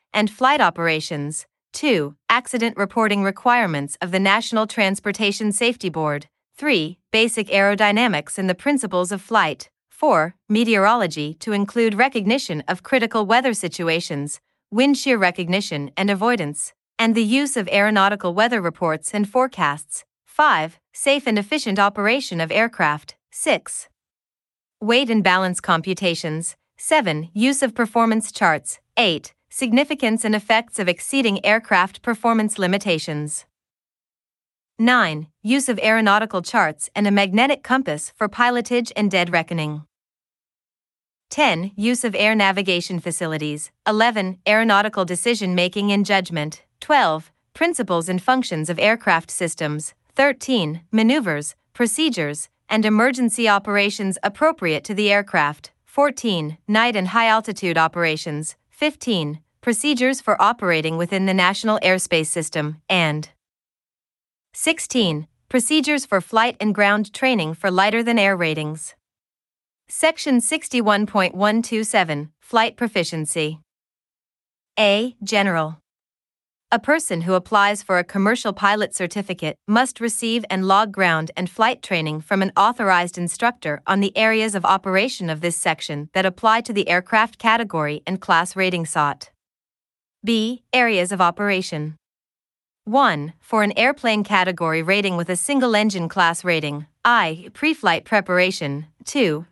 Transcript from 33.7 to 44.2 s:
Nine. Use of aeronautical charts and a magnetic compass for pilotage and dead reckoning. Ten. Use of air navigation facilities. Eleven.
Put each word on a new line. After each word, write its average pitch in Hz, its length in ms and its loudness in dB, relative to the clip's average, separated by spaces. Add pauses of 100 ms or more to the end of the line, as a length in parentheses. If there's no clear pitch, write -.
Nine. 202 500 2 (160)
Use 254 240 0
of 226 120 -2
aeronautical 214 640 2
charts 175 540 -2
and 202 100 2
a 202 60 2
magnetic 202 520 2
compass 240 520 -2
for 208 140 -2
pilotage 240 640 -2
and 208 160 0
dead 175 180 0
reckoning. 160 540 -4 (1500)
Ten. 196 460 0
Use 233 280 0
of 220 120 -4
air 208 180 2
navigation 190 680 0
facilities. 156 720 -6 (160)
Eleven. 214 600 0